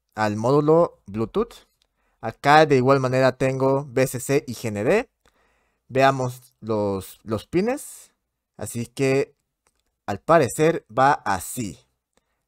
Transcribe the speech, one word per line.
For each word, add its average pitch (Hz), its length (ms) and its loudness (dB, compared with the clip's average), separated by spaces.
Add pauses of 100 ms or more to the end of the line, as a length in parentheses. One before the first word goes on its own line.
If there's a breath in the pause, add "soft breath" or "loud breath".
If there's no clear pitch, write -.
(160)
al 107 220 -2
módulo 147 680 2
Bluetooth. 113 480 -6 (680)
Acá 143 460 4
de 143 120 4
igual 135 220 4
manera 127 380 0
tengo 135 460 -2
V 131 240 -2
C 127 120 -8
C 139 280 -2
y 113 80 -10
G - 140 -8
N 104 140 -6
D. 196 240 0 (800)
Veamos 131 760 0
los, 104 600 -4
los 104 240 -6
pines. - 680 -6 (460)
Así 117 300 -10
que 135 480 -2 (720)
al 101 120 -6
parecer 156 680 2
va 131 240 2
así. 98 680 -6 (680)